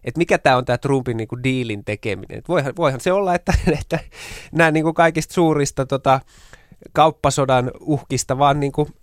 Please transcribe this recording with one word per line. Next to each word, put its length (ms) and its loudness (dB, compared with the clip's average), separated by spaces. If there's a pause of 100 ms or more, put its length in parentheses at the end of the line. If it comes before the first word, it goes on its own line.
et 120 -8
mikä 220 2
tää 180 2
on 80 -2
tää 140 -2
Trumpin 380 -2
niinku 280 -8
diilin 400 -2
tekeminen? 540 -8
Et 100 -16
voihan, 280 -2
voihan 240 -2
se 120 0
olla, 220 0
että, 180 -2 (140)
<laughs> 140 2
että 180 -4 (540)
nää 180 4
niinku 220 0
kaikista 420 0
suurista 520 0
tota, 340 0 (720)
kauppasodan 800 2 (100)
uhkista 580 -4
vaan 220 4
niinku 280 -2 (140)